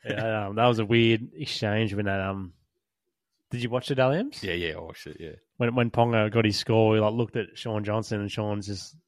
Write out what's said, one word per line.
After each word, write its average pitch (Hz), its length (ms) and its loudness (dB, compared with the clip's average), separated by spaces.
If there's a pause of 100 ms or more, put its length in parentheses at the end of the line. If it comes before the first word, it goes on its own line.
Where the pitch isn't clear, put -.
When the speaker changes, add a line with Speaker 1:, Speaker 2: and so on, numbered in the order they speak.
Speaker 1:
Yeah, 107 380 -2
um, 104 100 -6
that 117 100 4
was 117 120 4
a 110 80 0
weird 113 500 4
exchange 110 580 -2
when 101 120 -2
that, 98 140 -2
um, 95 340 -6 (960)
did 120 120 -6
you 120 60 -4
watch 123 200 -4
the 143 60 -2
Dally 131 240 2
M's? 269 240 -6
Speaker 2:
Yeah, 95 120 -4
yeah, 85 220 -4
I 85 40 -10
watched 82 260 -16
it, 78 140 -16
yeah. 80 120 -12 (260)
Speaker 1:
When, 120 160 0
when 117 160 2
Ponga 117 420 4
got 113 140 4
his 104 100 2
score, 110 380 4
he, 110 60 4
like, 107 120 2
looked 117 240 -2
at 107 220 -6
Shaun 107 260 -4
Johnson 107 360 -4
and 101 120 -4
Shaun's 104 340 -4
just 101 300 -12 (120)